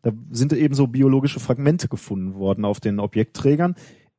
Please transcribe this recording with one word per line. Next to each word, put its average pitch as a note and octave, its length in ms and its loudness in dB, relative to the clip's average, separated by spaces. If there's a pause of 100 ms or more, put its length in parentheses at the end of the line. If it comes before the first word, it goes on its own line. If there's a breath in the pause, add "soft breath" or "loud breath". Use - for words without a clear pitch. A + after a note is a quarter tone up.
Da A#2 80 0 (220)
sind C3 200 0
eben C#3 220 2
so C3+ 140 2
biologische C3+ 500 2
Fragmente C#3 480 0
gefunden F#2+ 480 -6
worden G2 300 -2
auf G#2 160 -2
den G2+ 180 -2
Objektträgern, C#3 800 0 (420 loud breath)